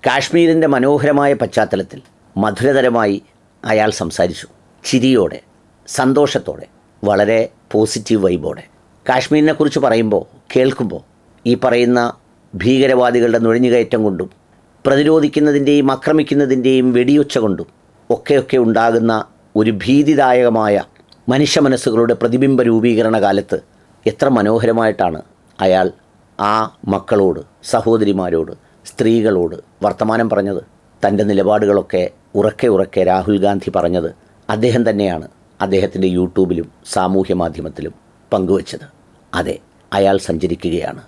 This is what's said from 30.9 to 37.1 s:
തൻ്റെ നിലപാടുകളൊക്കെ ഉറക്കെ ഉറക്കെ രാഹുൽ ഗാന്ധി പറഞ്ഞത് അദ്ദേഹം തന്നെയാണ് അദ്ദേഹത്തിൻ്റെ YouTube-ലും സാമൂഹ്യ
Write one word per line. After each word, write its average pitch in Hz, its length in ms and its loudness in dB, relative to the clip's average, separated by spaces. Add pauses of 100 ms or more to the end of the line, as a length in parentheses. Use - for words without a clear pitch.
തൻ്റെ 101 260 0
നിലപാടുകളൊക്കെ 101 760 0 (360)
ഉറക്കെ 107 360 0
ഉറക്കെ 95 340 0
രാഹുൽ 95 360 0
ഗാന്ധി 98 320 -2
പറഞ്ഞത് 87 320 -2 (460)
അദ്ദേഹം 117 340 0
തന്നെയാണ് 95 380 -4 (380)
അദ്ദേഹത്തിൻ്റെ 95 520 -2
YouTube-ലും 90 520 -2 (240)
സാമൂഹ്യ 95 480 0